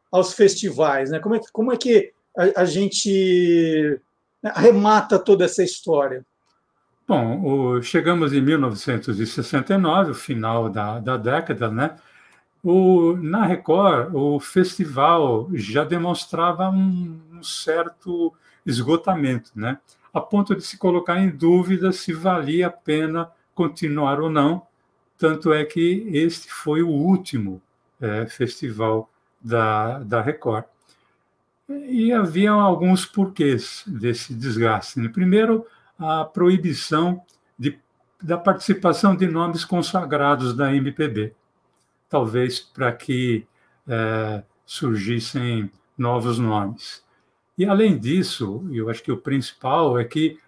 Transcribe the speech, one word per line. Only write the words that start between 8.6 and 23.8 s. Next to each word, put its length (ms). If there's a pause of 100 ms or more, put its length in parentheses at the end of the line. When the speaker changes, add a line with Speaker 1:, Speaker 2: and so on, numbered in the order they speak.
Speaker 2:
e 60
sessenta 480
e 20
nove, 360
o 20
final 560
da, 280
da 200
década, 520
né? 260 (680)
O, 520
na 280
Record, 680
o 260
festival 1120
já 320
demonstrava 840
um, 500 (120)
um 100
certo 920 (320)
esgotamento, 880
né? 240 (360)
A 60
ponto 340
de 80
se 140
colocar 420
em 120
dúvida 600
se 220
valia 560
a 20
pena 600 (240)
continuar 680